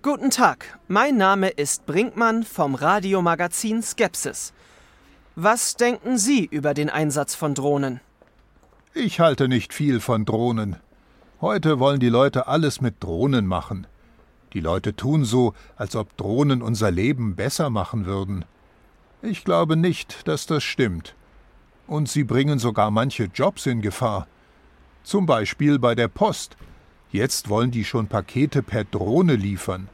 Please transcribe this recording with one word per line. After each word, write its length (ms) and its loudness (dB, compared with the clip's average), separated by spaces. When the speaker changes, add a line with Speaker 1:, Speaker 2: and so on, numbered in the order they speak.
Speaker 1:
Guten 280 0
Tag, 580 0
mein 300 2
Name 320 4
ist 360 -4
Brinkmann 580 0
vom 300 -2
Radiomagazin 1080 0
Skepsis. 720 -4
Was 400 2
denken 420 0
Sie 280 2
über 280 -2
den 160 -2
Einsatz 460 -2
von 180 -2
Drohnen? 460 -2
Speaker 2:
Ich 260 -2
halte 300 4
nicht 240 0
viel 260 0
von 240 0
Drohnen. 540 0
Heute 380 2
wollen 200 4
die 80 4
Leute 400 4
alles 320 0
mit 240 -4
Drohnen 420 0
machen. 420 -4
Die 80 -4
Leute 340 -2
tun 300 0
so, 280 2
als 220 -8
ob 180 -8
Drohnen 460 0
unser 300 0
Leben 440 0
besser 340 -2
machen 360 -4
würden. 400 -4
Ich 220 -6
glaube 320 2
nicht, 540 -2
dass 160 -4
das 180 0
stimmt. 500 -2
Und 200 -2
sie 160 0
bringen 340 2
sogar 320 2
manche 360 0
Jobs 400 -2
in 160 0
Gefahr. 460 -2
Zum 220 0
Beispiel 520 2
bei 160 2
der 140 2
Post. 480 -2
Jetzt 380 -2
wollen 220 2
die 140 -2
schon 200 -2
Pakete 560 0
per 220 -4
Drohne 520 2
liefern. 580 -4